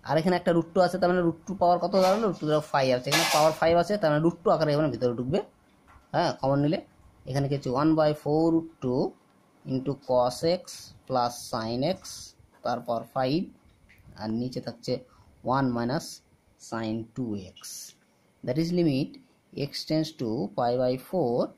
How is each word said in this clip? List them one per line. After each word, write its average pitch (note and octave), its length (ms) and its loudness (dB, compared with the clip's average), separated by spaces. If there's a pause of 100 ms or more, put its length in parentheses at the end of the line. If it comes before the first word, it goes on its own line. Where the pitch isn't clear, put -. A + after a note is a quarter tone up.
আর C3 120 0
এখানে F3+ 200 2
একটা F3+ 160 0
root E3 180 0
টু G3+ 120 2
আছে, F3 140 -2
তার F3 100 2
মানে F3+ 160 2
root E3 200 -2
two G3 140 -8
power F3 240 4
কত G3 100 -2 (100)
দাঁড়ালো? G3+ 260 4
root E3 120 -6
two D#3 80 -4
দেওয়া D3+ 220 2
ফাইভ C3+ 240 2
আছে, B2+ 140 -4
এখানে D#3 160 2 (100)
power D#3 240 6
five E3 220 4
আছে, F#3 180 0
তার E3 120 2
মানে D3+ 140 2
root E3+ 160 0
two A3 120 2
আকারে D3+ 200 2
এখানে D#3 200 2
ভিতরে B2 260 0
ঢুকবে। C3 180 -2 (760)
হ্যাঁ, D#3 160 2 (100)
common C#3 240 2
নিলে D#3+ 140 0 (520)
এখানে C#3 180 0
কি C#3+ 80 0
হচ্ছে C3+ 200 -4
ওয়ান D3 120 4 (100)
by D3+ 120 4 (120)
four D#3 220 2 (100)
root E3 140 0 (160)
two B2+ 180 0 (640)
into C3 280 -4 (160)
cos B2 300 2 (220)
x - 40 -20 (420)
plus B2 260 0 (180)
sin A#2 300 -4 (160)
x, - 40 -20 (640)
তারপর A#2 360 -4 (140)
ফাইভ, C3 240 0 (840)
আর G#2+ 80 -8 (120)
নিচে B2+ 260 -6
থাকছে - 260 -6 (540)
ওয়ান C3 200 2 (100)
minus A#2+ 300 -2 (640)
sin A2+ 280 -4 (180)
two A#2+ 180 -6 (240)
x। - 20 -20 (840)
That B2 180 -2
is E3 60 -2 (100)
limit D3 320 2 (600)
x - 20 -20 (160)
tends D#3 220 0 (100)
to B2 80 -4 (280)
pi B2 160 0 (100)
by B2+ 120 2 (140)
four B2+ 280 0 (220)